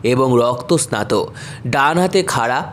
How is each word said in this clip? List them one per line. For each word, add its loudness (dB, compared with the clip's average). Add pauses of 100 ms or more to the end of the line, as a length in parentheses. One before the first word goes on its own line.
(120)
এবং 2 (140)
রক্তস্নাত। 0 (600)
ডান 2
হাতে 2 (120)
খাড়া 0 (140)